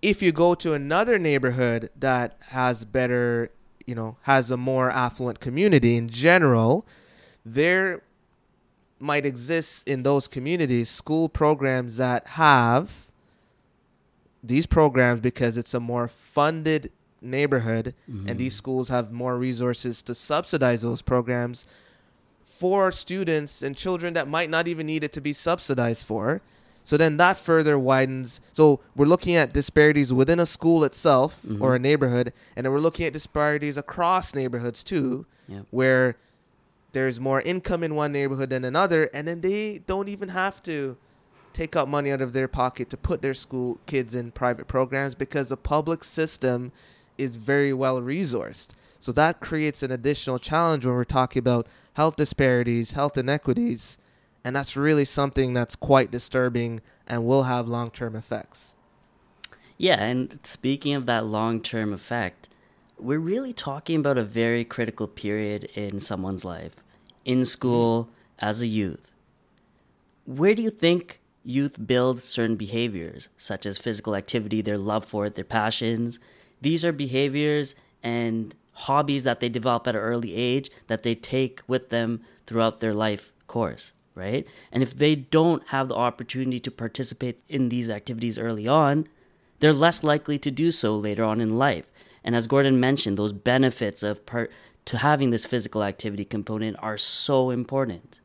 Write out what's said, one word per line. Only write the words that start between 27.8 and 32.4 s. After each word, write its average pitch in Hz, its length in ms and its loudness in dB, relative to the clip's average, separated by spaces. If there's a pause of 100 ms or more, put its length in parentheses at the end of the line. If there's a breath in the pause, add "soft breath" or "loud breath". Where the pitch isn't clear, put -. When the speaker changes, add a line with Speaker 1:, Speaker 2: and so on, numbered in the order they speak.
Speaker 1:
So 151 260 8 (160 soft breath)
we're 143 120 6
looking 175 280 4
at 147 180 4
disparities 147 600 4
within 165 260 4
a 170 60 4
school 165 380 2
itself 139 640 2
Speaker 2:
Mm-hmm. 107 160 -4
Speaker 1:
or 127 120 4
a 123 40 2
neighborhood, 123 520 2 (240 soft breath)